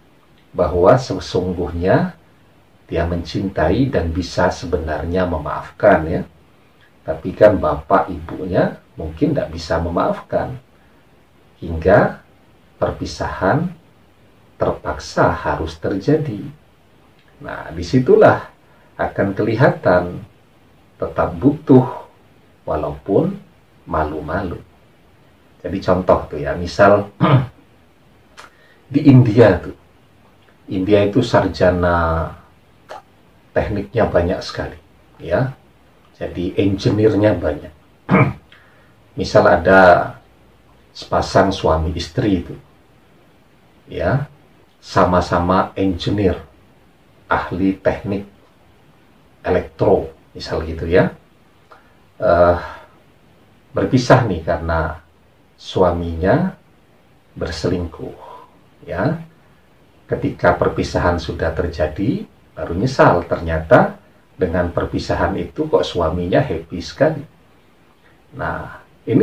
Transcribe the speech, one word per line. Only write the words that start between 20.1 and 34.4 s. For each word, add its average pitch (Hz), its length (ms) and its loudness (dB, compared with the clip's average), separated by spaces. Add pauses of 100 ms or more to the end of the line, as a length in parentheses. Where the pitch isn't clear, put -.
tetap - 400 -4
butuh 131 480 4 (800)
walaupun 78 720 -2 (480)
malu-malu. 85 720 -4 (1040)
Jadi 90 160 -6
contoh 92 480 0
tuh 73 160 -8
ya, 71 160 -6
misal 101 640 2
<clears throat> - 1700 -4
di 147 140 2
India 113 560 8
tuh. - 160 -14 (920)
India 101 380 2
itu 92 180 2
sarjana 87 1120 0 (1200)
tekniknya 101 560 -2
banyak 87 340 0